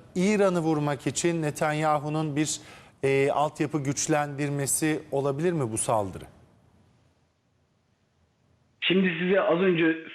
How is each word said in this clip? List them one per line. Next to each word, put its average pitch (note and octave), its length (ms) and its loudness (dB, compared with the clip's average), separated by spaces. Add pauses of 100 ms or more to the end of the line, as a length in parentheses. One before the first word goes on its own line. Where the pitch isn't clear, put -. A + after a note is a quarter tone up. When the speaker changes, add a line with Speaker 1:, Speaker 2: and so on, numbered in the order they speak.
(140)
Speaker 1:
İran'ı F#3+ 460 2
vurmak D3 460 0
için E3 360 0
Netanyahu'nun D3+ 920 0
bir, D3+ 240 -2 (420)
e, C3+ 280 2
altyapı D3+ 480 -2
güçlendirmesi C#3+ 1200 -2 (100)
olabilir C#3+ 400 0
mi C3+ 200 -2
bu A2 60 -4
saldırı? G#2 460 -2 (2500)
Speaker 2:
Şimdi F3+ 400 2
size F#3 200 2
az E3+ 200 2
önce E3 360 4 (180)